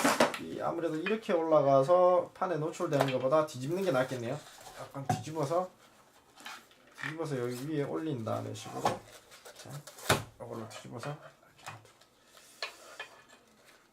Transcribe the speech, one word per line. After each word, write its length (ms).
이, 200
아무래도 340
이렇게 380
올라가서 1000
판에 240
노출되는 560
것보다 320
뒤집는 380
게 80
낫겠네요. 460
약간 280
뒤집어서, 600
뒤집어서 380
여기 300
위에 140
올린다는 720
식으로. 260
자, 880
이걸로 340
뒤집어서 400
이렇게 640
놔두고. 180